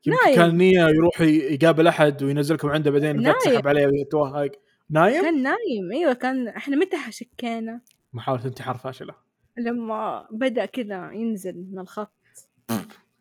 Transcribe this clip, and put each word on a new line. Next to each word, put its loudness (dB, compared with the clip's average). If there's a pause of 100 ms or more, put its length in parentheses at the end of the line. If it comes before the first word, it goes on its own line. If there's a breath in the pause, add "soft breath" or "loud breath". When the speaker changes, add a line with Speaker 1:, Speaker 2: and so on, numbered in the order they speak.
Speaker 1:
يمكن 2
Speaker 2:
نايم. 6
Speaker 1:
كان 6
نية 6
يروح 4
ي-، 4 (280)
يقابل 4
أحد 2
وينزلكم -2
عنده، 0
بعدين 0
ذاك 4 (100)
Speaker 2:
نايم. 4
Speaker 1:
سحب 0
عليه 4
وتوهق. -2 (380)
نايم؟ 4
Speaker 2:
كان 0
نايم، -4
أيوة، 0
كان. -4
إحنا -8
متى -2 (120)
شكينا؟ -10 (320)
Speaker 1:
محاولة -4
انتحار -8
فاشلة. -14 (420)
Speaker 2:
لما -6
بدأ -2
كذا -10
ينزل -8
من -12
الخط. -14 (1080 soft breath)